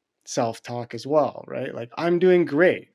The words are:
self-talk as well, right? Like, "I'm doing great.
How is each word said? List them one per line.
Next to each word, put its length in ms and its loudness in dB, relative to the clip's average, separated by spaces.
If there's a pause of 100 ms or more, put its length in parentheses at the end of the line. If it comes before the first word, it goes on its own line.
(260)
self-talk 680 -6
as 140 -12
well, 400 0
right? 260 -8
Like, 240 -12
"I'm 220 0
doing 260 4
great. 500 2